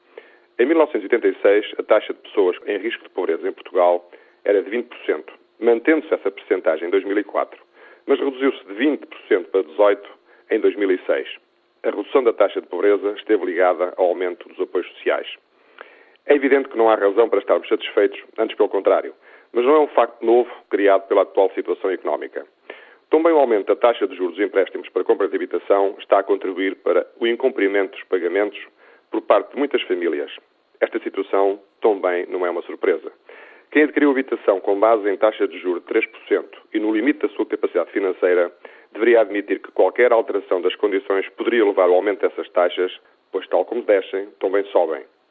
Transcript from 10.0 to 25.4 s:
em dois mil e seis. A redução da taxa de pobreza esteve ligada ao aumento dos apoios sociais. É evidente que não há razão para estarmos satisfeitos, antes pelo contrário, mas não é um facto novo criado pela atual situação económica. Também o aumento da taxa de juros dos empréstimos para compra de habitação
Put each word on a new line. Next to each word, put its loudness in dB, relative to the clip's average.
em 0
dois 0
mil -2
e 0
seis. -2
A -2
redução -2
da 2
taxa 0
de -20
pobreza 0
esteve 0
ligada 0
ao 2
aumento -4
dos -14
apoios -4
sociais. -4
É 4
evidente 0
que -8
não 4
há 6
razão 2
para 0
estarmos -2
satisfeitos, -2
antes -4
pelo 2
contrário, 0
mas -2
não 4
é 4
um 2
facto -2
novo 4
criado 2
pela 2
atual 0
situação -6
económica. -6
Também 4
o 4
aumento 2
da 2
taxa 2
de -8
juros -6
dos 0
empréstimos -2
para -2
compra 0
de -4
habitação 0